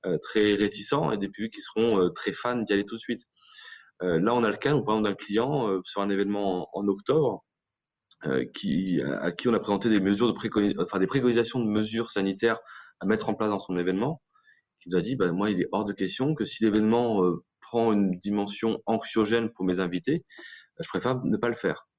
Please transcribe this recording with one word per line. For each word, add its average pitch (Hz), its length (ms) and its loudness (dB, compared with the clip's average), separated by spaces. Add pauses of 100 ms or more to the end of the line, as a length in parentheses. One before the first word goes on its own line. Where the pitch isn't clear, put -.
euh, 87 160 0
très 104 320 2
réticents 104 580 0
et 107 60 -2
des 98 120 -4
publics 107 240 -8
qui - 80 -14
seront, 110 380 2
euh, 90 100 4
très 87 240 -4
fans 123 240 -2
d'y 107 140 -2
aller 101 140 2
tout 113 100 -10
de 110 60 -12
suite. 120 220 -6 (760)
Euh, 87 180 2
là, 110 140 2
on 120 100 4
a 107 60 4
le 98 80 -2
cas, 143 160 0
nous, 127 100 2
par 107 120 0
exemple, 107 140 2
d'un 98 60 -2
client, 120 540 0
euh, 95 140 0
sur - 180 -6
un 101 80 0
événement 98 680 0
en, 101 60 -4
en 101 60 0
octobre, 104 580 0 (800)
euh, 65 200 0
qui, 87 560 -2
à, 67 180 -4
à 87 120 -2
qui - 160 -4
on 117 60 4
a 104 60 2
présenté 101 300 0
des 107 100 6
mesures 101 280 2
de 107 60 2
préconi-, 104 460 0
enfin, 95 180 -2
des 92 80 4
préconisations 120 540 0
de 113 100 0
mesures 107 400 -2
sanitaires 101 500 0 (400)
à 92 60 -8
mettre 110 240 0
en 104 60 0
place 107 160 0
dans 98 80 -2
son 90 180 -4
événement, 95 440 -2 (580)
qui 87 100 -18
nous 90 80 0
a 85 40 4
dit, 120 140 -2
bah, 92 160 2
moi, 101 200 0
il 95 100 0
est - 100 0
hors 104 140 -2
de 101 80 -4
question 131 400 -2
que 113 120 -2
si - 180 -4
l'événement, 110 600 4
euh, 87 200 2 (160)
prend 113 340 2
une 98 240 2
dimension 101 680 -2
anxiogène 113 640 0
pour 95 140 -4
mes 90 140 2
invités, 90 460 -2 (540)
euh, 165 40 -6
je - 60 -10
préfère 127 340 -2
ne 107 140 2
pas 117 120 0
le 113 60 -2
faire. - 320 -4 (120)